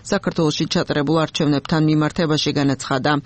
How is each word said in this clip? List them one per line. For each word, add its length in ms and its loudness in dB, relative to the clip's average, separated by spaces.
საქართველოში 680 -2
ჩატარებულ 520 0
არჩევნებთან 680 0
მიმართებაში, 680 0
განაცხადა 600 0